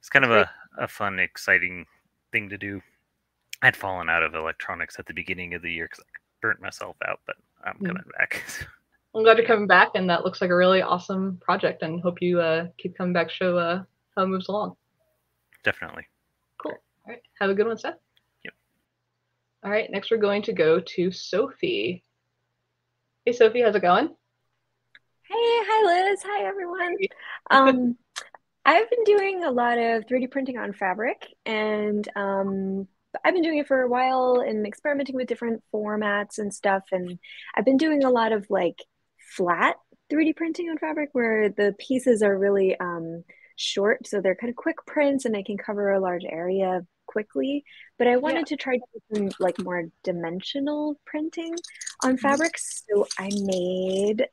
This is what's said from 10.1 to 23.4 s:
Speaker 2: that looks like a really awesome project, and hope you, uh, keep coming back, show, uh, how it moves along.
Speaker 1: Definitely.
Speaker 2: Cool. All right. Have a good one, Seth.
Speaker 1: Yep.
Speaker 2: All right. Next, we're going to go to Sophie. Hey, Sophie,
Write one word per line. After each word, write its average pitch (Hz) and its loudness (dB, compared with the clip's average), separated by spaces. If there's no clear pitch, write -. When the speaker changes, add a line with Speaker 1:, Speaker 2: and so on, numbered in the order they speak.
Speaker 2:
that 170 0
looks 185 -2
like 180 0
a 175 4
really 185 6
awesome 190 -2
project, - -2
and 165 -6
hope 180 -4
you, 180 2
uh, 165 0
keep 180 -10
coming 180 -2
back, 165 0
show, 180 0
uh, 175 -2
how 190 2
it - 0
moves 185 -4
along. 190 -4
Speaker 1:
Definitely. 82 -6
Speaker 2:
Cool. - -10
All - -20
right. 240 -20
Have 196 0
a 196 2
good 208 2
one, 226 -4
Seth. 320 -10
Speaker 1:
Yep. - -18
Speaker 2:
All 202 -6
right. 214 0
Next, 196 -2
we're 226 2
going 208 2
to 220 -4
go 165 4
to 185 -2
Sophie. 180 -4
Hey, 247 0
Sophie, 240 6